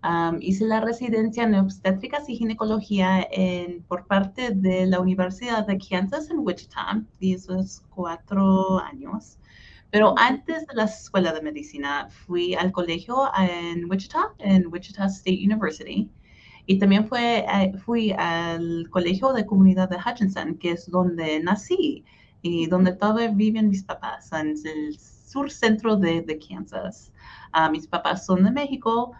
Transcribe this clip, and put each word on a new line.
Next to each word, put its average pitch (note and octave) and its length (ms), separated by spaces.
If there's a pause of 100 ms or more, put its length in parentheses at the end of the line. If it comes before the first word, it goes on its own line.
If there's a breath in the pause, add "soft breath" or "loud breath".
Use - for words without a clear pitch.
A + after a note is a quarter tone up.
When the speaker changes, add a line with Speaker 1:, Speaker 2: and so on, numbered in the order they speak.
Speaker 1:
Am, E3+ 360
hice G3 240
la A3 160
residencia A3+ 640
en G#3+ 120
obstétricas G3 720
y A#3+ 80
ginecología G#3+ 960
en, F3+ 520
por F3+ 220
parte G3+ 480
de F#3 320
la F#3 140
Universidad F#3+ 680
de G3 120
Kansas G3 520
en E4 100
Wichita, G3+ 640 (200)
y F#3 140
eso F#3 220
es F#3+ 320
cuatro F#3+ 920
años. - 580 (540 loud breath)
Pero G#3+ 180
Speaker 2:
Ujú. F#3+ 100
Speaker 1:
antes D4+ 480
de C4 60
la A3 120
Escuela F3+ 460
de D#3 100
Medicina, C#3+ 680
fui F3 440
al F#3 200
colegio F#3 680
en E3+ 500
Wichita, D4+ 500
en F#3+ 280
Wichita F#3+ 380
State F#3+ 360
University. G#3 680 (560 loud breath)
Y F#3+ 140
también G3 280
fue, A#3 400
eh, F#3+ 300
fui A3+ 340
al E3+ 800
colegio F#3+ 420
de A#3 140
comunidad F#3 440
de F3+ 60
Hutchinson, F3+ 640
que F3 140
es E3+ 200
donde E3+ 480
nací G#3 640 (380 soft breath)
y E3+ 260
donde F#3 240
todavía A3 380
viven G#3+ 400
mis F#3+ 140
papás, - 500
en D#3 160
el D3+ 500
sur - 500
centro A3 460
de, E3 280
de D#3+ 160
Kansas. - 760 (400 loud breath)
Ah, D#3+ 160
mis D#3+ 180
papás F3 380
son F#3 180
de A3 80
México, B3 680